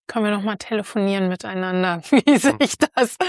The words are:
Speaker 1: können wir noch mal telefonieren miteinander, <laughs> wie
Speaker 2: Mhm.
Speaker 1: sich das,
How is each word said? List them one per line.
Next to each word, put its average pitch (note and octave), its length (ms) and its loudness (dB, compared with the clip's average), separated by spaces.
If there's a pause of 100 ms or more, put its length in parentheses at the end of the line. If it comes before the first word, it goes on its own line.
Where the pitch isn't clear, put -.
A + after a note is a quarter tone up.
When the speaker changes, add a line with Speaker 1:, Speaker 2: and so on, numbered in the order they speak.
Speaker 1:
können A3 180 -2
wir G#3 40 0
noch G#3 120 -2
mal G#3 120 -4
telefonieren G3 720 -2
miteinander, F#3 800 -2
<laughs> - 40 -4
wie C4+ 200 6
Speaker 2:
Mhm. C4+ 80 6
Speaker 1:
sich - 400 0 (160)
das, A#3+ 220 0 (120)